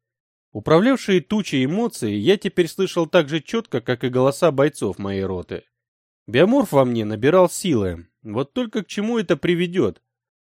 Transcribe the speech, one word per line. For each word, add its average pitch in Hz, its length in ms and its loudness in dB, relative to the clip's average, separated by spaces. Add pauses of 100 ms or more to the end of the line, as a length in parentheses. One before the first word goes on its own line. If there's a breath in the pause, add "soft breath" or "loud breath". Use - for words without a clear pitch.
(520)
Управлявшие 180 680 2
тучей 147 460 -2
эмоции 165 480 -4
я 131 240 2
теперь 180 300 -2
слышал 175 380 -2
так 160 220 2
же 156 120 -4
чётко, 220 400 -6
как 123 220 -2
и 131 60 -2
голоса 131 420 2
бойцов 135 480 0
моей 98 260 -4
роты. 92 400 -8 (640)
Биоморф 196 460 2
во 139 120 4
мне 120 200 -2
набирал 143 460 2
силы. 98 560 -2 (160)
Вот 113 320 -8
только 226 280 -4
к - 40 -16
чему 220 320 -4
это 175 180 0
приведёт? 170 640 -2 (420)